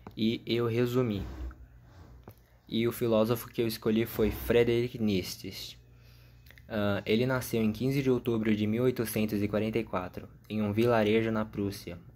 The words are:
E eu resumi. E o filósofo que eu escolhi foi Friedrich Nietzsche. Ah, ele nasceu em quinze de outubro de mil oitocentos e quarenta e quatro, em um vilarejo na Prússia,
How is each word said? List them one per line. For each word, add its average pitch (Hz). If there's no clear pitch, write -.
E 113
eu 117
resumi. 120
E 113
o -
filósofo 113
que -
eu 113
escolhi 113
foi 107
Friedrich 120
Nietzsche. 98
Ah, 104
ele 113
nasceu 123
em 110
quinze 135
de 131
outubro 113
de 104
mil 110
oitocentos 110
e 101
quarenta 110
e 110
quatro, -
em 107
um 104
vilarejo 113
na 107
Prússia, 98